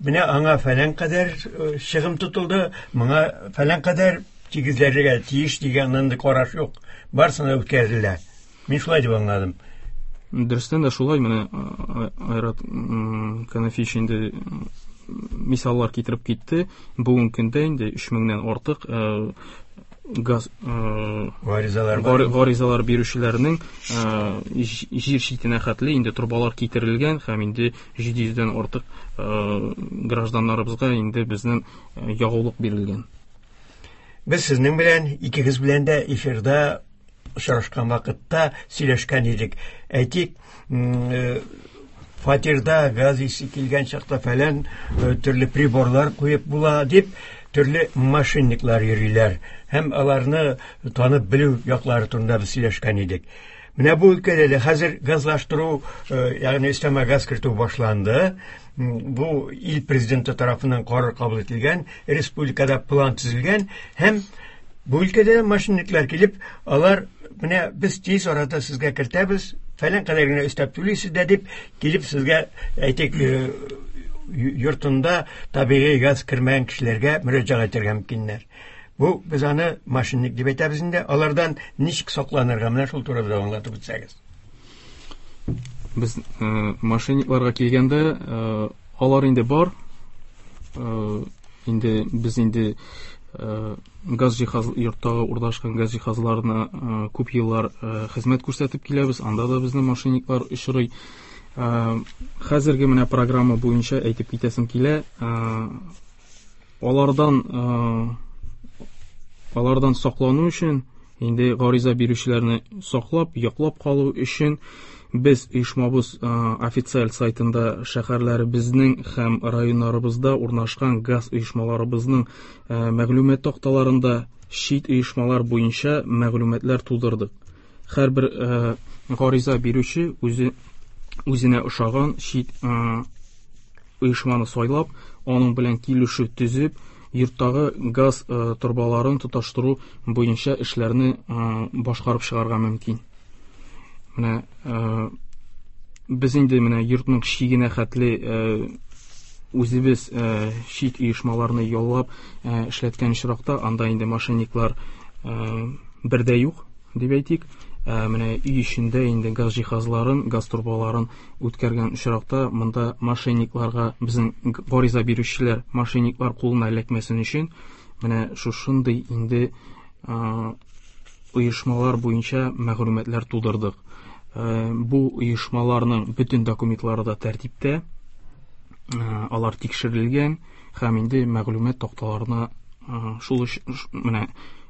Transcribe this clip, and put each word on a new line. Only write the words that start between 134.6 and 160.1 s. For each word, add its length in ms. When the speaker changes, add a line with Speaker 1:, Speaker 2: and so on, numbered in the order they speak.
Speaker 2:
аның 280
белән 220
килешү 520
төзеп, 480
йорттагы 640
газ, 380
а, 260
торбаларын 640
тоташтыру 600
буенча 480
эшләрне, 640
а, 460
башкарып 480
чыгарга 340
мөмкин. 440
Менә, 260
а, 440
без 260
инде 240
менә 240
йортның 400
чигенә 460
хәтле, 460
а, 540
үзебез, 580
а, 400
чит 300
оешмаларны 640
яллап, 460
а, 240
эшләткән 440
очракта, 500
анда 260
инде 180
мошенниклар, 720
а, 440
бер 200
дә 160
юк, 260
дип 160
әйтик. 340
Ә, 240
менә 280
өй 160
эчендә 480
инде 220
газ 240
җиһазларын, 760